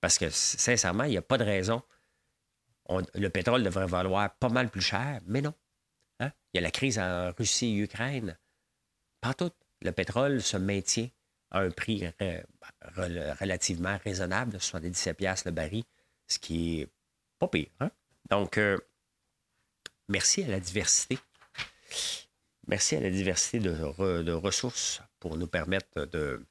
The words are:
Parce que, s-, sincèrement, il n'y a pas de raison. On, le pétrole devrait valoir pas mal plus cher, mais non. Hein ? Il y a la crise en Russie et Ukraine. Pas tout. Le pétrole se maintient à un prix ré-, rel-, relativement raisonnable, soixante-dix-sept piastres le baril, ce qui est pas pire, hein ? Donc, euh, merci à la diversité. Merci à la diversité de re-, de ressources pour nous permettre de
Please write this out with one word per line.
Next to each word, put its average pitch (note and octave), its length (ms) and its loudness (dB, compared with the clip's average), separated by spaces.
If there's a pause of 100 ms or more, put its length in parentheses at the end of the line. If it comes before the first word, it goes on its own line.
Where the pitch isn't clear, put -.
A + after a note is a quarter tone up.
Parce E2+ 160 4
que, F2 80 2
s-, - 320 0
sincèrement, A2 460 4
il D3 80 2
n'y G2+ 60 4
a E2+ 40 0
pas C3+ 160 2
de A#2 60 4
raison. G#2 400 2 (1000)
On, F#2 160 0 (120)
le F#2+ 160 0
pétrole A#2 340 2
devrait F#2+ 220 2
valoir F#2 500 2
pas B2+ 140 2
mal B2 200 2
plus G2 120 -4
cher, A#2 440 -2
mais A2 160 0
non. D3+ 120 -4 (680)
Hein ? C#3+ 120 -2 (220)
Il - 40 4
y - 20 4
a - 20 0
la E2+ 100 0
crise B2 280 0
en F2+ 320 0
Russie A#2 360 0
et G#2+ 100 2
Ukraine. A2 600 -4 (840)
Pas - 120 0
tout. F3 200 -2 (280)
Le F#2 100 -2
pétrole B2 500 2
se - 160 0
maintient G2 520 0 (420)
à F#2+ 80 0
un F#2+ 100 2
prix G2 380 -2 (120)
ré-, E2+ 240 -2 (380)
rel-, E2+ 580 -4
relativement F#2 640 0
raisonnable, G2 560 -2
soixante-dix-sept F2 580 -2
piastres F#2+ 300 0
le E2+ 60 -2
baril, E2 300 -2 (440)
ce - 120 -2
qui E2 420 0
est - 80 -8 (500)
pas F3+ 80 2
pire, C3+ 220 0 (100)
hein ? D#3 120 -2 (380)
Donc, G2+ 280 2
euh, G#2 200 4 (1300)
merci G2 340 2
à E3 40 -2
la F#2+ 120 0
diversité. F2+ 600 0 (1500)
Merci - 280 2
à C#3+ 60 0
la G2+ 80 0
diversité F#2 500 0
de G2 120 2
re-, E2+ 520 0
de E2+ 80 0
ressources - 680 -2 (180)
pour E2 180 -6
nous E2+ 100 -4
permettre E2+ 580 -2
de C#2 440 -4